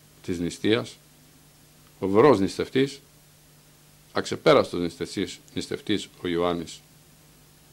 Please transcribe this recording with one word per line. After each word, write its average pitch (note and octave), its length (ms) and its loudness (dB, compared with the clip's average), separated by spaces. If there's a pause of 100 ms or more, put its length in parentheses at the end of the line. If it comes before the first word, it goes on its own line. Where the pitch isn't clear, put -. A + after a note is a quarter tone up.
(240)
της F2+ 160 -6
νηστείας, G2+ 580 -2 (1000)
φοβερός G#2 400 6
νηστευτής, C3 600 -2 (1120)
αξεπέραστος G2+ 680 2
νηστευτής, F2 600 -6 (140)
νηστευτής - 560 -6 (120)
ο F2+ 60 -6
Ιωάννης. E2+ 540 -2 (920)